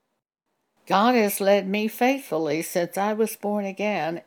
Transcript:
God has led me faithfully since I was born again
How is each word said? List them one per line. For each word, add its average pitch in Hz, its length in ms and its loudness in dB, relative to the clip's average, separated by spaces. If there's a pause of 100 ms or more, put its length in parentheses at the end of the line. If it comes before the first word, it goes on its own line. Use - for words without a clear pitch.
(880)
God 214 280 4
has 208 260 2
led 196 260 4
me 208 220 -2
faithfully 165 720 -2
since 175 360 -4
I 202 140 0
was 214 240 -2
born 208 300 -4
again 185 600 -4